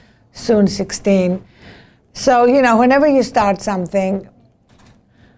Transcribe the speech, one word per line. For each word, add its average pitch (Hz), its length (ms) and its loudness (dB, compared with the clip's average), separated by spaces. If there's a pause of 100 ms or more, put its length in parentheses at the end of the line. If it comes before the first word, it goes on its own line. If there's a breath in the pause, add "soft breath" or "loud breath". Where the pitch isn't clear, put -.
(300 soft breath)
soon 208 380 0
sixteen. 185 720 -2 (720 soft breath)
So, 247 320 2
you 254 180 2
know, 240 160 2
whenever 269 300 4
you 269 160 2
start 202 360 -2
something, 190 680 -6 (1080 soft breath)